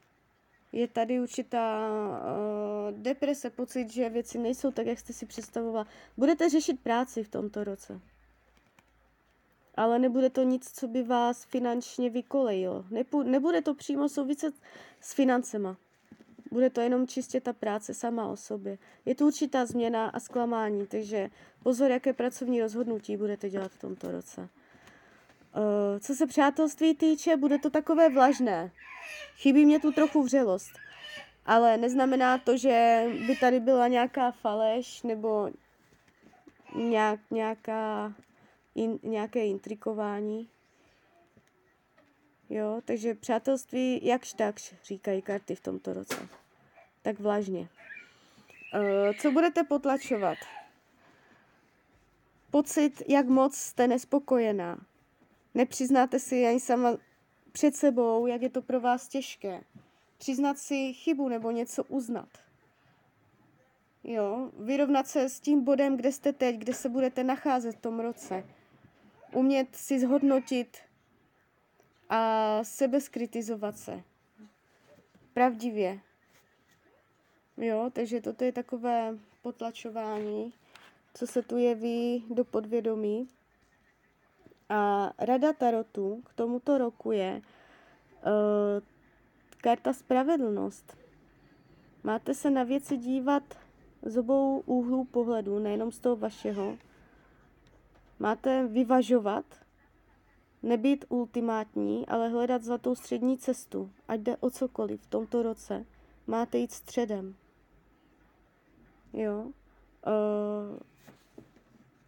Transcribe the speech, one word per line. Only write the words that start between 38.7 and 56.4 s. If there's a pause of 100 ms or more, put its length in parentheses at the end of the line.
in-,
nějaké
intrikování. (2000)
Jo,
takže
přátelství
jakž
takž, (100)
říkají
karty
v
tomto
roce. (720)
Tak
vlažně. (1040)
Eh,
co
budete
potlačovat? (2250)
Pocit,
jak
moc
jste
nespokojená. (680)
Nepřiznáte
si